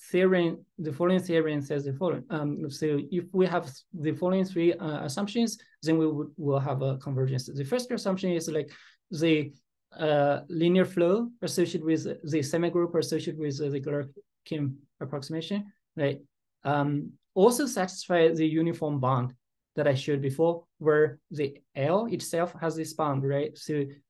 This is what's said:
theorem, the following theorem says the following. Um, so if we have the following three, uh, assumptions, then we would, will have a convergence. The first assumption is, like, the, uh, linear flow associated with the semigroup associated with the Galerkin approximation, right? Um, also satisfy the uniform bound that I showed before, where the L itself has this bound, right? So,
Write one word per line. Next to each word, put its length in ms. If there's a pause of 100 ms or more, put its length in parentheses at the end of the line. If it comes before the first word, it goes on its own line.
(120)
theorem, 540 (120)
the 140
following 300
theorem 400
says 240
the 80
following. 360
Um, 400
so 300 (120)
if 200
we 140
have 260 (220)
the 200
following 320
three, 280
uh, 320
assumptions, 520 (260)
then 140
we 100
would, 200 (100)
will 220
have 220
a 160
convergence. 500
The 160
first 280
assumption 400
is, 180
like, 220 (400)
the, 420 (440)
uh, 520
linear 360
flow 440 (120)
associated 440
with 180
the 360
semigroup 580
associated 420
with 200
the 200
Galerkin 960 (240)
approximation, 720 (240)
right? 240 (440)
Um, 480 (240)
also 320
satisfy 600
the 180
uniform 520
bound 340 (420)
that 120
I 60
showed 280
before, 440 (140)
where 400 (120)
the 260 (180)
L 320
itself 520
has 160
this 180
bound, 300
right? 340
So, 280 (240)